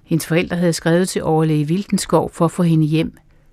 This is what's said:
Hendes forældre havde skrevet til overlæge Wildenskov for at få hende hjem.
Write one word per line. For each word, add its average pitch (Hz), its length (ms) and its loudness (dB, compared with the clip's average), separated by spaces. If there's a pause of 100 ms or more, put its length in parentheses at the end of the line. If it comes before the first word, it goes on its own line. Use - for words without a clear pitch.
Hendes - 240 -2
forældre 170 300 -2
havde 175 160 0
skrevet 175 360 0
til - 140 -6
overlæge 156 420 0
Wildenskov 175 680 -2
for 175 120 0
at 165 60 0
få - 120 -2
hende 160 220 4
hjem. 156 320 -2 (360)